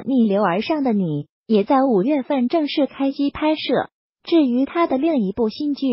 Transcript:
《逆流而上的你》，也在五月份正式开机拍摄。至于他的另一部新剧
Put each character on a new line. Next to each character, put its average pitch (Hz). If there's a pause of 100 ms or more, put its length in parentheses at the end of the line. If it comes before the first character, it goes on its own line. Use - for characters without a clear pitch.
《逆 240
流 196
而 180
上 294
的 247
你》， 208 (460)
也 208
在 262
五 226
月 277
份 254
正 302
式 277
开 269
机 277
拍 311
摄。 - (320)
至 320
于 247
他 339
的 -
另 311
一 202
部 240
新 294
剧 269